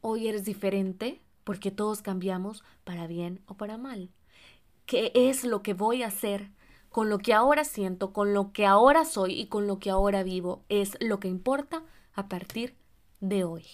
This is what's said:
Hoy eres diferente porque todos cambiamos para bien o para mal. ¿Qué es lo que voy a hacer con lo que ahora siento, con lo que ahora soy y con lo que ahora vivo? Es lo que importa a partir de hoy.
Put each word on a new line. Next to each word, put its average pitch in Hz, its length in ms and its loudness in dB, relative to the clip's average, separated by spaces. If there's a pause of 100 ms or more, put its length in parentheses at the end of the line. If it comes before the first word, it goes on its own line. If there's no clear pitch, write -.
Hoy 226 260 -4
eres 208 180 -4
diferente 196 760 -4 (220)
porque 196 260 -6
todos 208 320 -4
cambiamos 190 640 -6 (200)
para 170 220 -8
bien 175 400 -8
o 202 80 -16
para 214 240 -10
mal. 233 320 -12 (760)
¿Qué - 300 0
es 254 300 4
lo 220 180 -2
que 202 120 -2
voy 226 280 0
a 226 60 -4
hacer 202 420 -4 (400)
con 220 180 0
lo 208 100 0
que 214 160 2
ahora 294 300 6
siento, 190 480 -4
con 202 220 2
lo 202 180 0
que 208 140 2
ahora 254 380 8
soy 190 360 -2
y 202 60 -8
con 208 200 -2
lo 196 120 -2
que 196 120 -4
ahora 196 340 2
vivo? 185 440 -6
Es 202 320 0
lo 214 200 -2
que 196 80 -6
importa 285 560 -4 (300)
a 202 140 -8
partir 226 460 -8 (460)
de 190 240 0
hoy. 165 300 -8